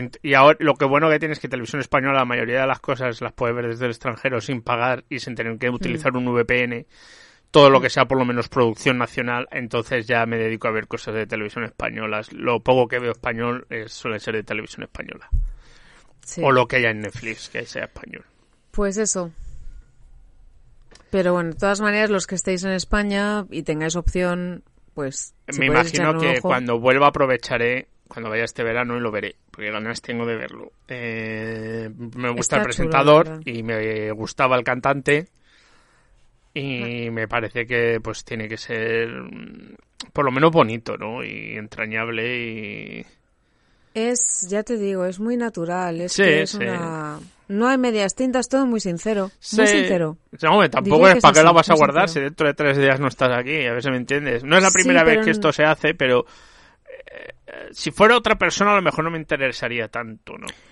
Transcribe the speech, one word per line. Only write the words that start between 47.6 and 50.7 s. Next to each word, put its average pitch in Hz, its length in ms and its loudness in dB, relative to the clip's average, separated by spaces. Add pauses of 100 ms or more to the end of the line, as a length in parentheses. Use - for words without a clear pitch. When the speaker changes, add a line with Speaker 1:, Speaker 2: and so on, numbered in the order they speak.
Speaker 2:
hay 269 100 4
medias 220 380 0
tintas, 254 340 -2
todo 269 160 2
muy 233 140 0
sincero, 196 500 -4 (100)
Speaker 1:
Sí. - 180 -8
Speaker 2:
muy 220 100 6
sincero. 185 500 2 (180)
Speaker 1:
O - 40 -16
sea, 160 100 2
hombre, 185 200 6
tampoco - 280 2